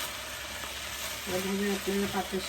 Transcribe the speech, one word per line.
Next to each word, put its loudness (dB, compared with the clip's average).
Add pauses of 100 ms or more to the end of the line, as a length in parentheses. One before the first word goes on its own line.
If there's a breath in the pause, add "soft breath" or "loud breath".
(1400)
এভাবে 4
আপনারা 2
পাটের 0